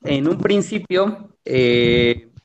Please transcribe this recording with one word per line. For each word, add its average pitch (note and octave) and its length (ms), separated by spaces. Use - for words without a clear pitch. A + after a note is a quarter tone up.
en C#3+ 240
un F3+ 100
principio, G3+ 1040
eh, A#2+ 840